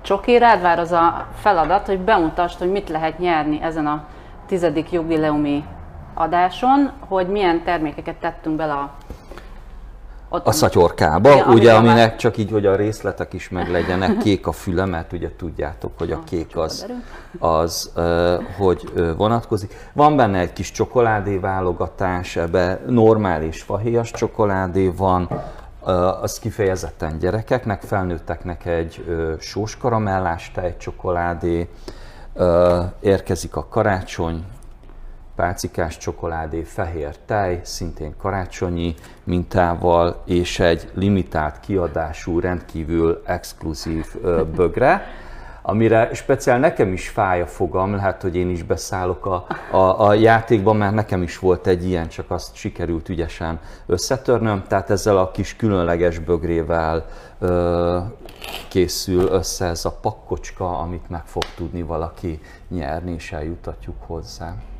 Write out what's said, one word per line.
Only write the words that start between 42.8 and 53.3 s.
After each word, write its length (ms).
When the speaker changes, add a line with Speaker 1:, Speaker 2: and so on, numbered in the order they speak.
Speaker 2:
exkluzív, 800
ö, 220
Speaker 1:
<laughs> 100
Speaker 2:
bögre, 500
amire 520
speciál 460
nekem 340
is 160
fáj 320
a 60
fogam, 480
lehet, 260
hogy 140
én 140
is 140
beszállok 600
a, 200
a, 360
a 60
játékba, 600
mert 200
nekem 280
is 180
volt 280
egy 180
ilyen, 220
csak 240
azt 240
sikerült 540
ügyesen 500